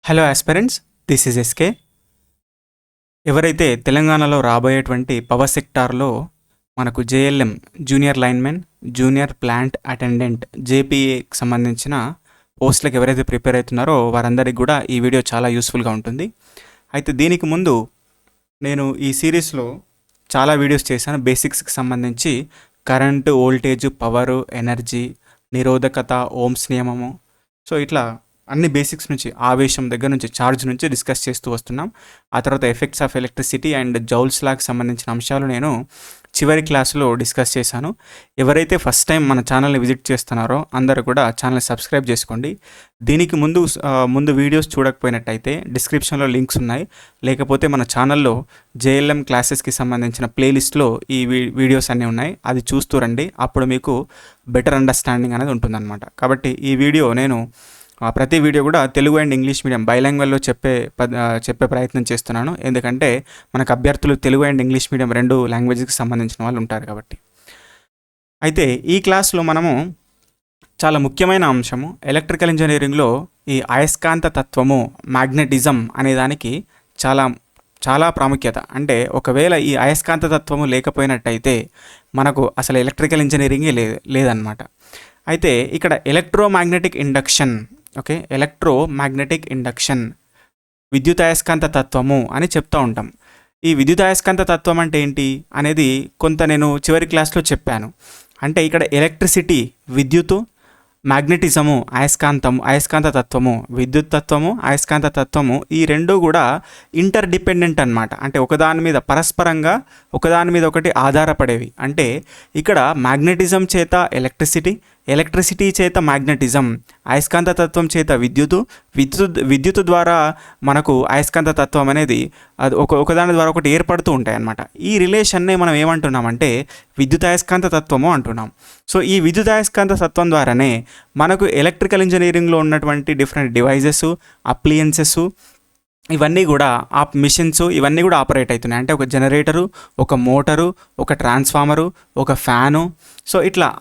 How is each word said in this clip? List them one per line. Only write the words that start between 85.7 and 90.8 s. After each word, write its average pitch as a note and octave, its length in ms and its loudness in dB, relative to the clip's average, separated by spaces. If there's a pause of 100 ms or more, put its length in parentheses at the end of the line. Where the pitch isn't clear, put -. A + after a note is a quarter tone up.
ఇక్కడ D#3+ 340 0
ఎలక్ట్రోమాగ్నెటిక్ F3+ 920 0
ఇండక్షన్, C3+ 720 -2 (320)
ఓకే, D#3 320 -6
ఎలక్ట్రోమాగ్నెటిక్ C#3+ 1200 -2
ఇండక్షన్, B2 600 -4 (800)